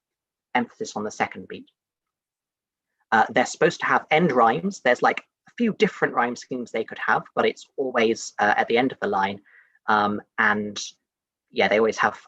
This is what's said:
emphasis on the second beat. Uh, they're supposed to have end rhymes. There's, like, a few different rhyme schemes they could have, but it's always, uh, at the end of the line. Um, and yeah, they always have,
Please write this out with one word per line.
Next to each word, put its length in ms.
emphasis 420
on 80
the 60
second 360
beat. 240
Uh, 180
they're 160
supposed 340
to 60
have 240
end 220
rhymes. 480
There's, 220
like, 200
a 100
few 180
different 400
rhyme 200
schemes 380
they 100
could 160
have, 240
but 100
it's 200
always, 640
uh, 160
at 120
the 100
end 120
of 100
the 60
line. 340
Um, 340
and 420
yeah, 160
they 100
always 200
have, 300